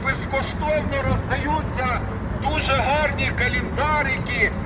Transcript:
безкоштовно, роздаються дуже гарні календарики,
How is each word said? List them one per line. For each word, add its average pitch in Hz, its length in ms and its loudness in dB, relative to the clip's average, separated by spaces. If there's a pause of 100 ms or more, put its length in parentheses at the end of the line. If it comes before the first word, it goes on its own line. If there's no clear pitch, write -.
безкоштовно, 269 920 0 (140)
роздаються 269 920 0 (420)
дуже 285 300 0
гарні 269 680 2
календарики, - 1120 0 (140)